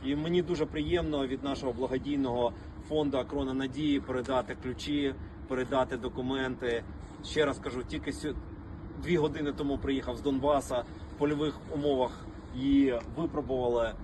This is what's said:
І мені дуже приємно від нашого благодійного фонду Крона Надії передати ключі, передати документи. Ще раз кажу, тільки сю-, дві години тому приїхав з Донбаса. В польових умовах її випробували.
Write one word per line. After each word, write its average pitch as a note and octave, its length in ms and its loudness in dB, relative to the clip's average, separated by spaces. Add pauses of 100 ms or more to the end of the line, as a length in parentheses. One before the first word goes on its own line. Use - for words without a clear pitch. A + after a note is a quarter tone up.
І C#3 120 0
мені E3 260 4
дуже D#3+ 240 2
приємно D3+ 600 0
від B2+ 160 -2
нашого C#3 300 -2
благодійного B2 800 2 (360)
фонду D3 400 2
Крона C3+ 240 -2
Надії C3+ 460 0
передати B2+ 640 0
ключі, C3+ 520 0 (320)
передати B2+ 500 0
документи. B2 840 -2 (420)
Ще D3+ 200 4
раз C3 140 0
кажу, B2+ 240 -6
тільки D3 280 -6
сю-, C#3+ 240 -4 (680)
дві E3 140 4
години D3 400 2
тому C#3+ 200 0
приїхав C3 400 0
з A2+ 40 -10
Донбаса. C3+ 600 2 (320)
В - 40 -14
польових D3 340 2 (220)
умовах C#3 360 4 (440)
її C3+ 440 6 (180)
випробували. B2 760 2 (120)